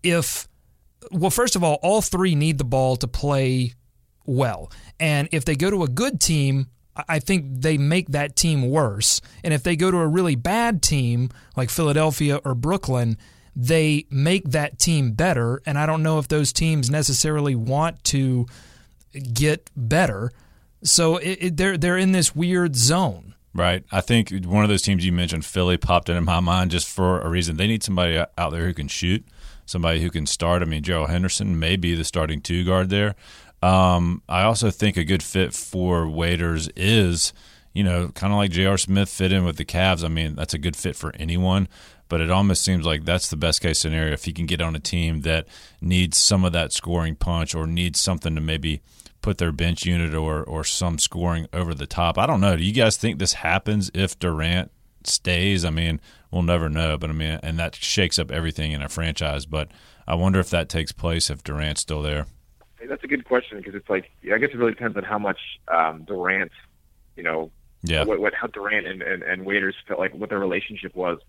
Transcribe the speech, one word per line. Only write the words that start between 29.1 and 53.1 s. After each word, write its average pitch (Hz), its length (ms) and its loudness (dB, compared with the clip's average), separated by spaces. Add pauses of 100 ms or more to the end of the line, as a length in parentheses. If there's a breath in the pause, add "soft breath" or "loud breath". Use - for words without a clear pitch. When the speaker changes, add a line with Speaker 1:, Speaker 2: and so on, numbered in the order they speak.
Speaker 2:
somebody 82 340 0
who 85 100 0
can 78 160 -4
start. 87 360 0
I - 20 0
mean, 78 180 -2
Gerald 80 280 -2
Henderson 90 480 0
may 82 180 0
be 85 180 0
the 82 100 -2
starting 80 360 -2
two 87 240 -2
guard 92 260 2
there. 101 240 0 (480 loud breath)
Um, 90 680 6
I 92 140 0
also 110 280 2
think 101 280 0
a 85 60 2
good 87 180 0
fit 92 320 0
for 90 520 0
Waiters 82 680 0
is, 95 560 2 (400 soft breath)
you 101 100 0
know, 90 260 2
kinda 101 280 -2
like 101 140 2
J 90 160 2
R 95 100 2
Smith 98 320 2
fit 95 240 0
in 95 120 4
with 82 120 0
the 78 80 -6
Cavs. 90 400 2
I 80 40 -2
mean, 80 260 -2
that's - 180 -6
a 80 60 -4
good 73 180 -4
fit - 200 -6
for - 200 -8
anyone, 92 500 0 (440 loud breath)
but 82 100 0
it 80 100 0
almost 95 320 4
seems 90 220 0
like 78 220 -2
that's 90 240 0
the 80 80 -4
best 82 240 0
case 82 160 0
scenario 78 340 -2
if - 140 -6
he 85 80 -6
can 85 100 -4
get 82 160 -2
on 82 160 -2
a 73 40 -6
team 82 420 -2
that 80 240 -2 (340 loud breath)
needs 90 380 2
some 95 260 4
of 87 80 2
that 82 220 -2
scoring 82 420 -2
punch 82 380 -2
or 80 120 -4
needs 85 320 -2
something 85 360 -2
to 78 80 -2
maybe 78 400 -4 (400 loud breath)
put 101 160 -2
their 85 140 0
bench 82 340 -2
unit 85 280 0
or, 78 300 -2
or 78 180 -8
some 85 360 -2
scoring 85 520 -2
over 85 220 -4
the 69 140 -8
top. 85 320 0
I 107 80 2
don't 131 160 2
know. 95 160 4
Do 82 40 0
you 101 120 0
guys 113 240 2
think 107 200 -2